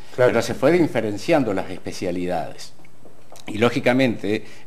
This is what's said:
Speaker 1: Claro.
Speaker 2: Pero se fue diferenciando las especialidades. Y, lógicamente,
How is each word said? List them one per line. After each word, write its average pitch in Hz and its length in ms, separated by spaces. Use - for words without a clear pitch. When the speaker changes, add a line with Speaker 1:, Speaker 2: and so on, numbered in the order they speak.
Speaker 1:
Claro. 123 160
Speaker 2:
Pero 113 120
se 113 120
fue 131 160
diferenciando 127 840
las 92 180
especialidades. 87 1000
Y, 104 100
lógicamente, 120 840